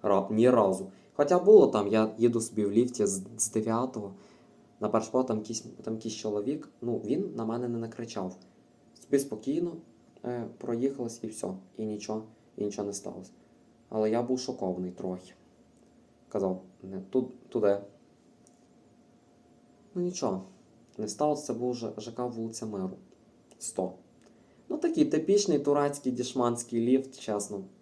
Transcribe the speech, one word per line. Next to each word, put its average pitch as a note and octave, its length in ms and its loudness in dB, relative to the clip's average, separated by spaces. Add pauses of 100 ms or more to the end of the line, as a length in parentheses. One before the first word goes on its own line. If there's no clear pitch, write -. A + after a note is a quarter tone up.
Ра-, G2 300 2
ні A2+ 180 6
разу. G2 380 4 (260)
Хоча F3 260 4
було F#3 280 10
там, G#2 200 2
я G#2+ 300 2
їду A2+ 240 4
собі G#2+ 240 -2
в G2 60 0
ліфті A2+ 340 4
з, F#2+ 180 -2 (140)
з - 140 -2
дев'ятого, A2+ 640 -2 (680)
на G#2+ 100 -2
перший A2 220 0
погляд B2+ 160 2
там A2 100 0
якийсь, - 280 -8 (180)
там A2 100 -6
якийсь A2 200 -6
чоловік, G#2+ 560 -4 (120)
ну, A#2 240 -4
він E3+ 300 -2
на A2+ 100 -4
мене A#2+ 220 -4
не A#2 100 -4
накричав. A2+ 600 -8 (680)
Собі C#3 160 2
спокійно, D3+ 540 -4 (520)
е, A#2+ 220 -6 (100)
проїхалось B2 680 -4
і A2 40 -8
все. F#3+ 260 -6 (240)
І A2 80 -6
нічого, G#2+ 380 -6 (340)
і G#2 80 -4
нічого G2+ 220 -4
не G2+ 60 -6
сталося. F#2+ 380 -12 (580)
Але G#2+ 220 0
я A#2 120 2
був B2+ 160 0
шокований F#2 520 -4
трохи. - 420 -8 (960)
Казав: F#2+ 320 -2 (220)
«Не F#2+ 180 -10
ту-, B2+ 300 -2 (180)
туди». G2+ 320 2 (2250)
Ну F3+ 60 -2
нічого, A#2+ 420 -2 (540)
не G#2+ 100 -4
сталося, D3 380 0
це A#2 80 -4
був B2 220 -2
Ж-, A#2 220 -8
Ж A2 140 -12
К B2 140 -6
вулиця A2+ 400 -6
Миру, F#2+ 320 -6 (640)
сто. - 340 -6 (760)
Ну - 80 -4
такий - 280 2
типічний E3 540 2
турецький C#3+ 520 0
дішманський A#2+ 680 0
ліфт, B2+ 380 2
чесно. G#2 440 -6 (180)